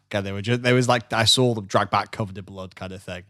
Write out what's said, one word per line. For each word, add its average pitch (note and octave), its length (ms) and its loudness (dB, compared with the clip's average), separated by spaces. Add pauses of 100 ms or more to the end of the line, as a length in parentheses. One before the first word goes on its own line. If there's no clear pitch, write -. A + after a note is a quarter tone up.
(120)
and G2+ 120 0
they G2 80 -6
were G2+ 120 -6
just, A#2+ 180 0
there B2 140 4
was, B2+ 120 4
like, B2 240 0
I A2+ 140 2
saw B2 300 4
them G#2 100 -8
drag G#2 240 0
back G2+ 220 0
covered G2 260 -6
in G2 60 -12
blood F#2+ 320 -14
kind F#2+ 180 -12
of F#2 80 -14
thing, F2+ 280 -12